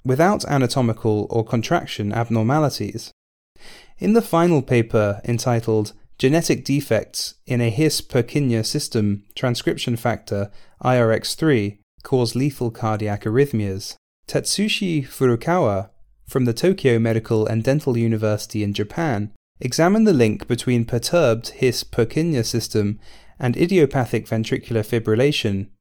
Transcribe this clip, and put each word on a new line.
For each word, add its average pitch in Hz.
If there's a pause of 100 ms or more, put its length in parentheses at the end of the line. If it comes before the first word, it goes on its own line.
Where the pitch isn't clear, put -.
without 160
anatomical 117
or 113
contraction 113
abnormalities. 117 (880)
In 196
the 226
final 165
paper 113
entitled 113 (240)
Genetic 151
Defects - (100)
in 123
a 117
His-Purkinje 123
System 104 (100)
Transcription -
Factor, 104 (300)
I 127
R 117
X -
three, 113 (240)
Cause 123
Lethal 131
Cardiac 107
Arrhythmias, 107 (320)
Tetsushi 190
Furukawa, 123 (360)
from 131
the 120
Tokyo 135
Medical 110
and 110
Dental 135
University 107
in 101
Japan, 104 (280)
examined 185
the 196
link 110
between 117
perturbed 120
His-Purkinje 127
system 107 (400)
and 123
idiopathic 143
ventricular 113
fibrillation 110 (120)